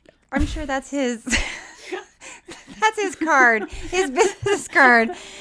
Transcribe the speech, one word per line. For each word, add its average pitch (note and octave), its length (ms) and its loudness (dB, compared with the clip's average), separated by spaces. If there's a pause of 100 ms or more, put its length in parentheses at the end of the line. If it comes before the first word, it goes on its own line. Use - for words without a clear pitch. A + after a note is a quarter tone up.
(320)
I'm C#4+ 140 0
sure D#4 200 -6
that's C4+ 240 -6
his, B3 340 -4
<laughs> - 1600 -10
that's A4 200 0
his F#4+ 160 -4
card, C4 540 2
his E4+ 400 -4
business G4 580 0
card. A#3+ 420 4 (300)